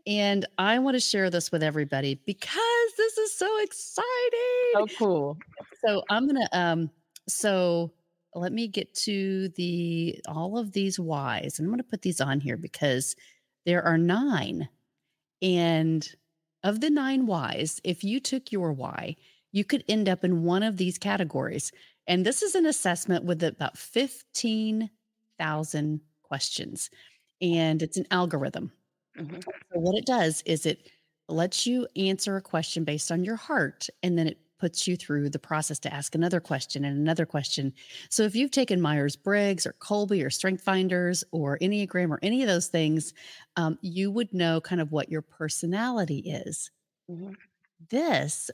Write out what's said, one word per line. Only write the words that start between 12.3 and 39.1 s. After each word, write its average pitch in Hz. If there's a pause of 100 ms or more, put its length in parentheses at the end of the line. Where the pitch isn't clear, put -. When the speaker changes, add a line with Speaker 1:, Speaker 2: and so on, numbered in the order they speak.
Speaker 1:
here 127
because 131 (480)
there 175
are 165
nine. 180 (720)
And 165 (580)
of 208
the 311
nine 269
whys, 156
if 180
you 220
took 262
your 180
why, - (340)
you 196
could -
end 214
up 185
in 175
one 175
of 214
these 180
categories. 156 (340)
And 180
this 226
is 403
an 349
assessment 180
with 175
about -
fifteen 220 (480)
thousand 151 (220)
questions. - (500)
And 165
it's 160
an 185
algorithm. 156 (460)
Speaker 2:
Mm-hmm. 156
Speaker 1:
So -
what 185
it 247
does 185
is 160
it - (400)
lets 165
you 247
answer 190
a 190
question 165
based 151
on 175
your 220
heart, 220 (140)
and 175
then 160
it - (240)
puts -
you 180
through 147
the 143
process 156
to -
ask 139
another 170
question 139
and 143
another 160
question. 135 (380)
So -
if 214
you've 269
taken 220
Myers-Briggs 170